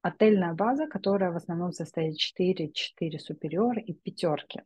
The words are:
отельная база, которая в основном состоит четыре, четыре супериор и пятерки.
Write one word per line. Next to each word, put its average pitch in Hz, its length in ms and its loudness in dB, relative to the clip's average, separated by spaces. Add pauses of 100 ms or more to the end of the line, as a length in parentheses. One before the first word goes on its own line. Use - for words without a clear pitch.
отельная 185 520 4
база, 254 340 0
которая 196 440 0
в 170 40 -4
основном 170 360 -4
состоит 160 460 -4
четыре, 180 540 0
четыре - 480 -6
супериор 180 600 -2
и - 140 -10
пятерки. - 720 -4